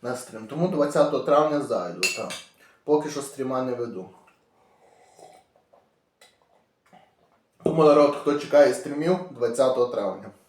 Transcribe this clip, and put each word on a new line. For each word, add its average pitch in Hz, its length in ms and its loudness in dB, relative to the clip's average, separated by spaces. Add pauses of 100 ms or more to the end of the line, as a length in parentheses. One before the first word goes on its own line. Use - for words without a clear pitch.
на 123 140 -6
стрім. 110 300 -14
Тому 165 220 -2
двадцятого 143 560 0
травня 151 360 2
зайду, 90 400 -6 (160)
так. 113 120 -8 (560)
Поки 151 260 0
що 139 120 -8
стріма 131 400 -6
не 127 120 -4
веду. 110 340 -10 (3500)
Тому, 156 200 2
народ, 147 360 6
хто 147 180 -2
чекає - 360 4
стрімів, 156 420 -2 (140)
двадцятого 123 560 0
травня. 98 440 -6 (180)